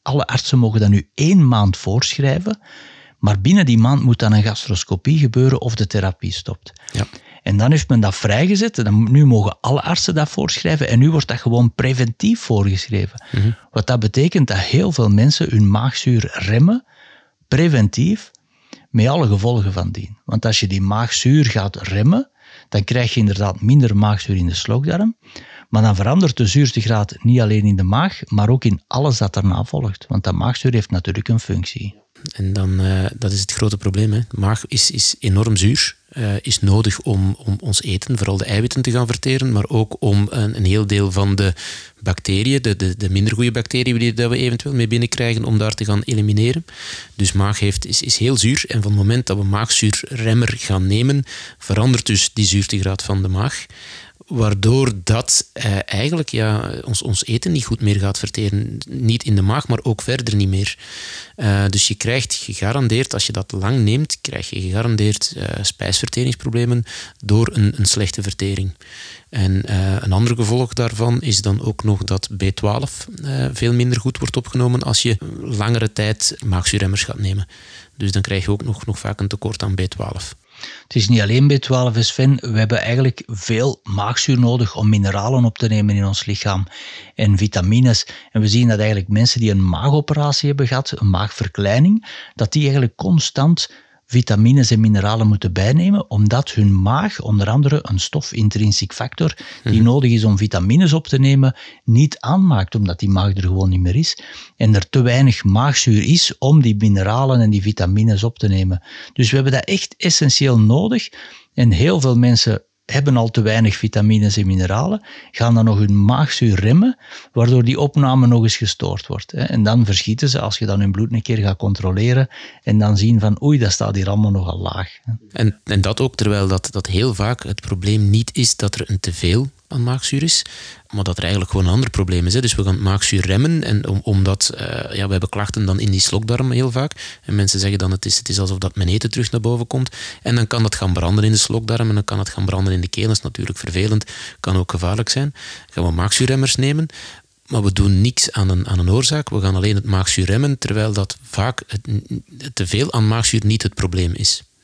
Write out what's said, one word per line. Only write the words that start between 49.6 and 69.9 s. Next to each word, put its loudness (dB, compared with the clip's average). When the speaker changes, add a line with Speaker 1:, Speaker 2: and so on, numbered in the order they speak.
Speaker 2:
gaan -2
nemen, 0
verandert 0
dus 0
die 0
zuurtegraad -2
van -2
de -2
maag. -4
Waardoor 2
dat, -2
eh, -2
eigenlijk, -2
ja, -2
ons, -4
ons -4
eten -2
niet -2
goed -4
meer 0
gaat -2
verteren. -4
Niet -2
in 0
de 2
maag, 0
maar 0
ook -2
verder -4
niet 2
meer. -4
Eh, 0
dus 0
je -4
krijgt -4
gegarandeerd, -2
als -2
je -6
dat -6
lang -2
neemt, 0
krijg -8
je -8
gegarandeerd, -2
eh, -8
spijsverteringsproblemen -2
door 2
een, 2
een 0
slechte -2
vertering. -6
En, 0
eh, 0